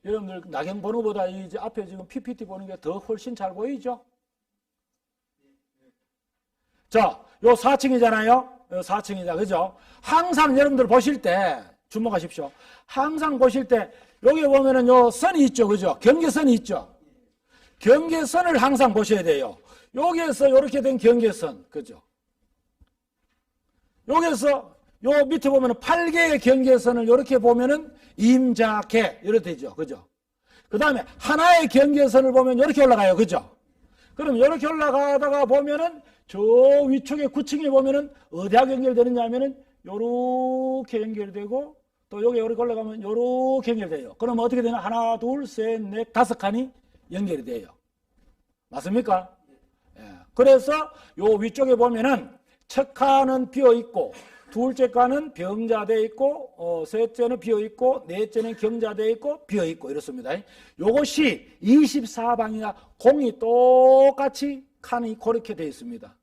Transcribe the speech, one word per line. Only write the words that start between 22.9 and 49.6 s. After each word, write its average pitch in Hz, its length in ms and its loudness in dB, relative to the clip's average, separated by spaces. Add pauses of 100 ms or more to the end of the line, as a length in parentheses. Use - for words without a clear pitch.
여기에서 285 680 0 (300)
요 285 220 4
밑에 277 240 -2
보면은 254 300 2
팔 339 300 0
개의 320 280 2
경계선을 247 680 2
요렇게 254 300 2
보면은 247 540 0 (240)
임자개, 226 1040 0
이렇게 208 280 0
되죠, 135 240 -12
그죠? 135 320 -12 (640)
그 208 100 -6
다음에 277 260 0 (140)
하나의 320 500 4
경계선을 269 640 4
보면 254 260 2
요렇게 285 260 2
올라가요, 208 320 4
그죠? - 340 -2 (640)
그럼 277 240 -4
요렇게 285 280 2
올라가다가 285 800 0
보면은 294 540 -2 (280)
저 190 100 -14 (480)
위쪽에 269 400 -4
구 277 180 -4
층에 294 240 -6
보면은 269 420 0 (200)
어디하고 214 420 0
연결되느냐 247 520 -2
하면은 254 320 -6 (280)
요렇게 254 1160 -6
연결되고 208 760 -10 (320)
또 208 140 -10
여기 240 160 0
요렇게 226 220 -4
올라가면 220 420 -6
요렇게 247 680 -2
연결돼요. 160 420 -8
그럼 233 240 -4
어떻게 240 240 -2
되나? 233 160 -4
하나, 226 400 -4
둘, 254 280 -6
셋, 220 360 -6
넷, 214 300 -10
다섯 220 260 0
칸이 233 320 -6 (400)
연결이 175 340 -6
돼요. 117 240 -12 (1000)
맞습니까? 185 680 -4 (640)